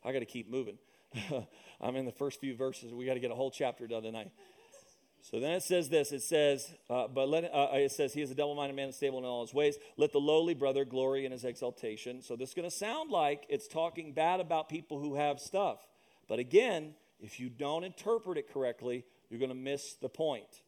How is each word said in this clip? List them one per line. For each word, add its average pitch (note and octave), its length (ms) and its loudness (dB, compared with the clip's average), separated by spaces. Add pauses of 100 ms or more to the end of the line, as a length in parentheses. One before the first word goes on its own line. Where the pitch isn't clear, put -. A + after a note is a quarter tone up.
I B2 80 -4
gotta C3 140 -2
keep A2 240 -10
moving. A2+ 280 -6 (520)
<laughs> - 500 -10
I'm B2 160 -4
in C3 80 -2
the B2 80 -6
first C#3 300 -6
few C3+ 120 -6
verses. B2 400 -6
We B2 120 -8
gotta B2+ 160 -2
get B2 100 -2
a A#2 40 -4
whole C3 140 -2
chapter B2 380 -4
done A2+ 160 -6
tonight. A2 280 -8 (920)
So - 200 -4
then C#3+ 100 0
it F3+ 120 0
says F3 260 2
this. D3 240 4
It C3+ 80 -6
says, D3 520 4 (160)
uh, A#2+ 200 0
but C3+ 180 2
let, D#3 160 2 (100)
uh, C#3 200 6
it C#3 180 4
says, C#3 220 0
"He D3 80 -2
is C3+ 100 -4
a C3 40 -8
double-minded D3 380 0
man, C#3 140 -2
unstable C3 320 -2
in B2+ 60 -6
all B2 160 -2
his A#2 120 -8
ways. C#3+ 240 4 (200)
Let D3 160 4
the D3 60 6
lowly D#3 340 6
brother C3+ 320 2
glory C3 400 0
in C3 80 -4
his B2 100 -8
exaltation." B2 800 -6
So B2 160 -8
this C3 120 -6
is - 60 -16
gonna F3 160 -4
sound C#4+ 400 -4
like D3 380 2
it's C#3+ 180 -2
talking E3 460 -4
bad E3 260 4
about D#3+ 300 0
people D#3 280 -8
who C#3+ 180 -4
have C#3+ 260 0
stuff. F#3 440 0 (440)
But A2+ 100 0
again, D#3 560 4 (240)
if - 180 -16
you B2 120 -6
don't C#3+ 340 -2
interpret F#3+ 540 -2
it C#3+ 120 -6
correctly, B2 540 -2 (260)
you're A#2 120 -6
gonna C3 140 -2
miss C3+ 400 -6
the - 120 -8
point. C#3 600 -4